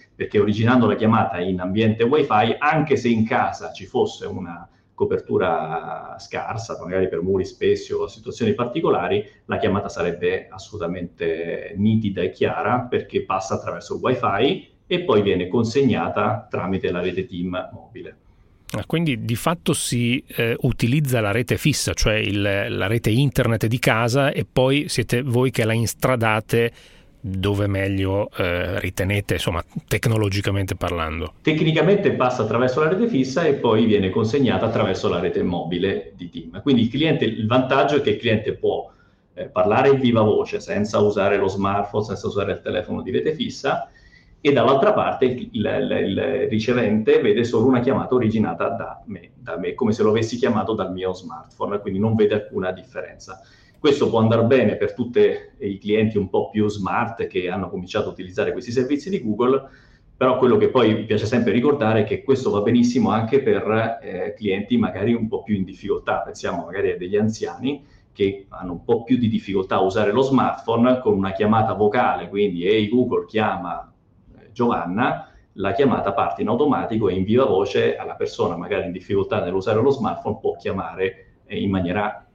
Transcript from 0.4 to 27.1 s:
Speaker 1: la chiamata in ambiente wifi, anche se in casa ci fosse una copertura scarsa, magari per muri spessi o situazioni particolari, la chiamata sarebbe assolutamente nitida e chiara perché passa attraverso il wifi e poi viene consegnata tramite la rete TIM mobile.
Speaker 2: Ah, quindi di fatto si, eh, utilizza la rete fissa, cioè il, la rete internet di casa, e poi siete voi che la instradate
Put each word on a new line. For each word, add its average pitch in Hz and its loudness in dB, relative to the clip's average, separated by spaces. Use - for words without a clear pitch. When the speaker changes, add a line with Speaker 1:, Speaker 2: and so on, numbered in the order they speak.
Speaker 1:
la 101 4
chiamata 110 2
in 92 -2
ambiente 107 2
wifi, 151 2
anche 151 2
se 120 -2
in 110 4
casa 98 -2
ci 90 -16
fosse - -2
una 90 -10
copertura 82 -2
scarsa, - -8
magari 90 -2
per 82 -4
muri 92 0
spessi - -2
o 82 -2
situazioni - -4
particolari, 120 0
la 98 -4
chiamata 98 0
sarebbe 87 -2
assolutamente 85 -8
nitida 107 2
e - 0
chiara 110 -2
perché - -2
passa 95 -4
attraverso 85 -8
il - -8
wifi 120 0
e 175 -2
poi 113 4
viene 90 0
consegnata 110 0
tramite 92 -2
la 87 -2
rete 90 -4
TIM 90 -6
mobile. - -18
Speaker 2:
Ah, 104 -6
quindi 147 0
di 117 -2
fatto 170 -2
si, 120 0
eh, 117 -2
utilizza 127 2
la 101 0
rete 113 0
fissa, - 0
cioè 110 2
il, 104 0
la 101 0
rete 113 0
internet 117 2
di 117 0
casa, 123 2
e 120 -4
poi 139 2
siete 120 0
voi 127 2
che 117 -2
la 110 2
instradate 117 0